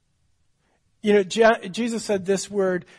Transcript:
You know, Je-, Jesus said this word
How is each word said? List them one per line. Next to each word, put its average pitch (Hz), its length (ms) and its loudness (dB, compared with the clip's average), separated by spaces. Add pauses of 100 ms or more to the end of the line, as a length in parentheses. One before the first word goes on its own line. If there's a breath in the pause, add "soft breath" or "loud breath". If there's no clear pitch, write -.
(1000)
You 208 120 2
know, 202 100 6
Je-, 220 480 2
Jesus 226 340 -6
said 190 220 -4
this 196 200 -2
word 185 380 -2 (140 soft breath)